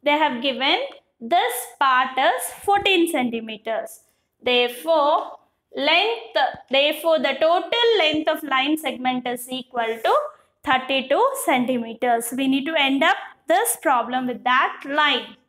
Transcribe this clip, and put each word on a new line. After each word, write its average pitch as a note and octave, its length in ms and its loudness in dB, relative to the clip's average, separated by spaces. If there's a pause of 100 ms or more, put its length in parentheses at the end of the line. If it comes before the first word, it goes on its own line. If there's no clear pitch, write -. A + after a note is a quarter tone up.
They C#4+ 80 2
have D4 320 2
given C#4 380 0 (380)
this F4+ 360 0 (260)
part B3+ 380 2
as F4+ 340 0 (100)
fourteen G4 480 2
centimeters. A3+ 880 -6 (420)
Therefore, C#4+ 960 0 (360)
length, F4 640 0 (340)
therefore, D4+ 500 2
the C4+ 200 -2
total F#4 560 2
length D#4 320 0
of D#4 140 -2
line C#4 340 0
segment B3+ 500 -4
is B3 240 -8
equal B3+ 360 -6 (180)
to G4+ 120 4 (460)
thirty-two C4+ 680 2 (160)
centimeters. A#3+ 920 0
We C4+ 120 0
need C4+ 180 0
to D#4+ 120 -4
end C#4 240 2
up F#4 140 4 (300)
this G#4 340 2
problem B3+ 460 0
with A#3+ 180 -8
that B3+ 420 2
line. C#4 520 0 (100)